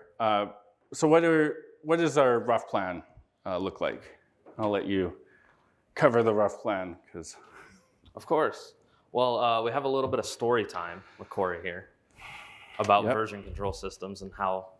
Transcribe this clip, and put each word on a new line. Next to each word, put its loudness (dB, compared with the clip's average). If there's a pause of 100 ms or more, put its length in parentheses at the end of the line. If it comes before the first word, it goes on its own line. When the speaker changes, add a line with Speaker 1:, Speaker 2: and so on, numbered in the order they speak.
(200)
Speaker 1:
Uh, 2 (460)
so 0
what 6
are, 4 (260)
what 0
does 2
our 6
rough 0
plan, -4 (440)
uh, -4
look -6
like? -6 (400)
I'll -2
let 0
you 0 (800)
cover 4
the 4
rough 2
plan, -6 (140)
'cause -16 (800)
Speaker 2:
Of -18
course. -2 (380)
Well, 2
uh, 2
we -2
have -4
a 0
little 0
bit 0
of -4
story 0
time -10 (160)
with -18
Corey -2
here -10 (920)
about 4
Speaker 1:
Yep. 0
Speaker 2:
version -4
control -6
systems -12
and -14
how -4